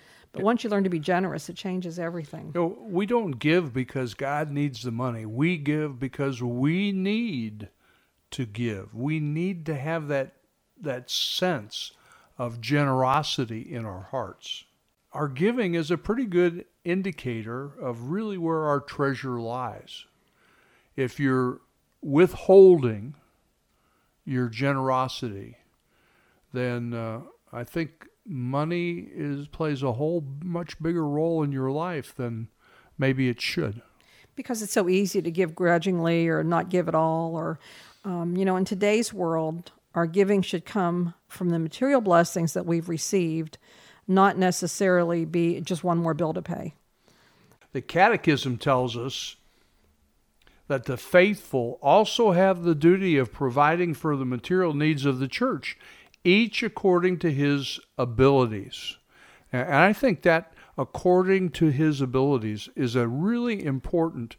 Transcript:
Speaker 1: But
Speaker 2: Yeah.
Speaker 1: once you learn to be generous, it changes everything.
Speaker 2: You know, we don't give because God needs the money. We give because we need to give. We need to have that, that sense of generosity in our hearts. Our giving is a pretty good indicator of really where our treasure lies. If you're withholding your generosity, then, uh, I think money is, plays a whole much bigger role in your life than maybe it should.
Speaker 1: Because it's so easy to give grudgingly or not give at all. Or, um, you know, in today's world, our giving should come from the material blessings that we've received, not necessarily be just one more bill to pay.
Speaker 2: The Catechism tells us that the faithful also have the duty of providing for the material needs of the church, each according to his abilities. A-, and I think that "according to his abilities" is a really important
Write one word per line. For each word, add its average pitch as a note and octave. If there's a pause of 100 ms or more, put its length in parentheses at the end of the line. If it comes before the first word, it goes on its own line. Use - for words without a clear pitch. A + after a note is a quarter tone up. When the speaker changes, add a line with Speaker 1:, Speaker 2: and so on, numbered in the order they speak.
(320)
Speaker 1:
But -
Speaker 2:
Yeah. F#3+
Speaker 1:
once A#3
you A3
learn G3+
to F#3
be F3
generous, F3
it F3
changes F3+
everything. D#3+
Speaker 2:
You E3+
know, F3
we G#3
don't G3
give D3+
because B2+
God D3
needs C#3+
the C3
money. A#2
We C#3+
give D3
because C3+
we D3
need F#3 (640)
to C3
give. G#2+
We D3
need D#3+
to D#3
have D#3
that, C#3 (480)
that B2+
sense - (440)
of A#2+
generosity C3
in A#2+
our F#2+
hearts. - (480)
Our D3
giving F#3
is E3
a E3+
pretty A#3
good F3 (200)
indicator C3 (140)
of A#2+
really G#3
where D#3+
our C#3+
treasure C3+
lies. A#2 (880)
If C3
you're B2+ (420)
withholding D#3 (1080)
your B2+
generosity, B2+ (920)
then, B2
uh, A2+ (320)
I A#2+
think - (180)
money E3
is, C#3+
plays D3
a C3
whole D3+ (180)
much E3+
bigger E3
role D#3
in C#3+
your C3
life D#3
than A#2 (500)
maybe C3+
it A#2+
should. A2 (540)
Speaker 1:
Because A#3+
it's G3+
so G3
easy F#3+
to E3+
give E3
grudgingly E3+
or D#3+
not E3
give F3
at E3
all. D#3+
Or, D#3+ (460)
um, F3
you F#3+
know, F#3+
in F#3+
today's G#3
world, E3 (220)
our E3+
giving G3
should F3
come F3 (140)
from F3
the E3+
material B3+
blessings E3+
that F3
we've E3+
received, E3 (500)
not F#3+
necessarily F3
be E3+
just F3
one E3+
more E3
bill D#3+
to E3+
pay. E3+ (1000)
Speaker 2:
The C3+
Catechism E3
tells B2+
us - (1300)
that C3+
the C3
faithful F3+
also G3+
have F3+
the E3+
duty E3+
of B2+
providing D3
for D3
the C3+
material D#3+
needs D3
of C3+
the C3+
church, A3 (480)
each G3+
according F3+
to E3
his C#3+ (200)
abilities. B2 (560)
A-, C3
and B2+
I F3
think G#3
that E3 (240)
"according F#3
to -
his D3
abilities" B2+
is B2
a A#2+
really G#3
important D3+